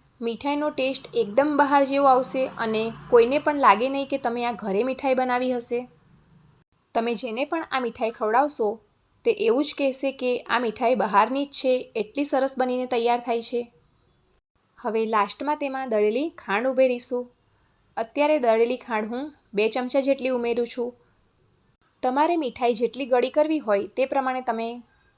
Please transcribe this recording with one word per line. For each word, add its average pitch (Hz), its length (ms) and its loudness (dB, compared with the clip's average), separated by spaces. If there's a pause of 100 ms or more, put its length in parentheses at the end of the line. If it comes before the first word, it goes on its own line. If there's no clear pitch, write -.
(200)
મીઠાઈનો 285 500 -2
ટેસ્ટ 269 360 -2 (140)
એકદમ 226 360 2
બહાર 285 280 6
જેવો 277 240 4
આવશે 262 340 4 (220)
અને 220 180 0 (280)
કોઈને 247 280 6
પણ 294 260 0
લાગે 220 300 4
નહીં 277 160 -4
કે 277 80 0
તમે 240 280 -4
આ 240 140 -2
ઘરે 208 280 -2
મીઠાઈ 262 320 0
બનાવી 254 320 0
હશે. 240 280 -4 (1120)
તમે 233 200 -2
જેને 233 300 -6
પણ 320 260 -4
આ 262 100 -2
મીઠાઈ 233 380 -4
ખવડાવશો 240 500 0 (560)
તે 233 100 2 (120)
એવું 254 220 2
જ - 120 -8
કહેશે 269 400 0
કે 247 100 0 (240)
આ 240 100 0
મીઠાઈ 226 380 0
બહારની 226 440 2
જ - 120 -4
છે, 254 160 2 (260)
એટલી 277 300 -4
સરસ 269 280 0
બનીને 254 280 -2
તૈયાર 240 400 0
થાય 233 160 -2
છે. 240 200 -4 (1160)
હવે 226 280 -2
લાસ્ટમાં 226 560 -2
તેમાં 269 300 -6
દળેલી 214 360 2 (100)
ખાંડ 233 340 -2
ઉમેરીશું. 247 560 0 (680)
અત્યારે 294 420 0
દળેલી 240 480 2
ખાંડ 220 260 -4
હું 277 180 -8 (240)
બે 214 140 2
ચમચા 254 400 0
જેટલી 262 300 0
ઉમેરું 233 360 -2
છું. 247 160 -6 (1120)
તમારે 294 340 2
મીઠાઈ 247 460 0
જેટલી 240 320 -2
ગળી 254 240 2
કરવી 302 300 2
હોય 202 280 0
તે 269 160 0
પ્રમાણે 262 380 -2
તમે 226 180 -4 (500)